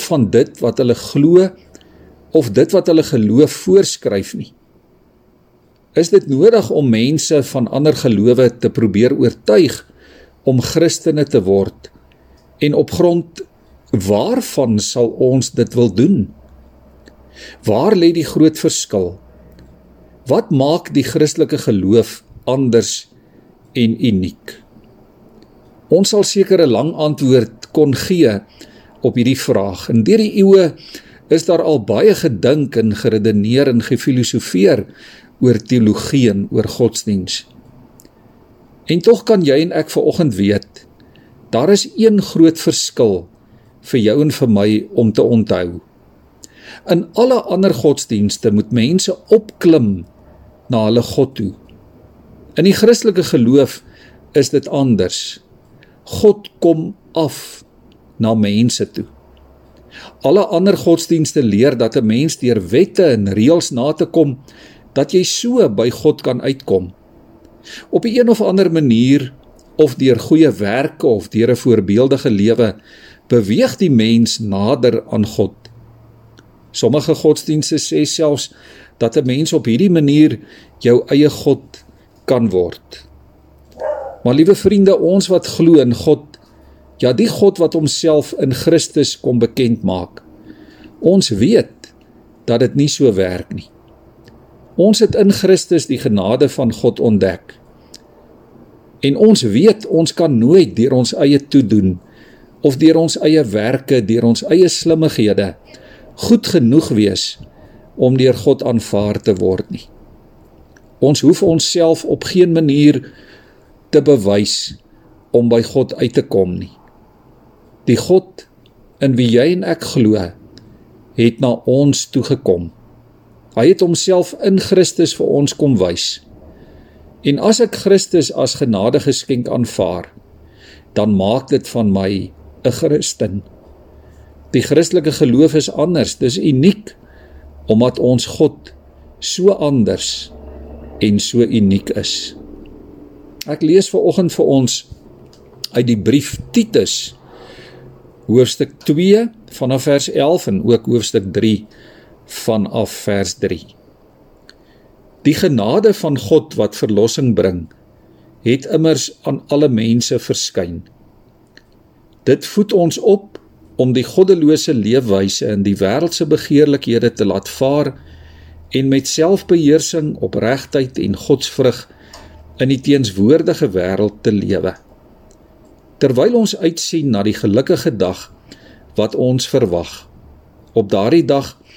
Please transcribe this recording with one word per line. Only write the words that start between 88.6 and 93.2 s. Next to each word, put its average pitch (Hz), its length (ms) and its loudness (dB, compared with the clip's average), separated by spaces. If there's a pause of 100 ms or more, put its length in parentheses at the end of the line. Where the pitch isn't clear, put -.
kom 123 200 -2
bekend 117 440 -2
maak, 92 400 -6 (760)
ons 185 300 2
weet 131 640 -2 (520)
dat 117 140 0
dit 127 160 0
nie 143 120 0
so 135 260 2
werk 90 400 -4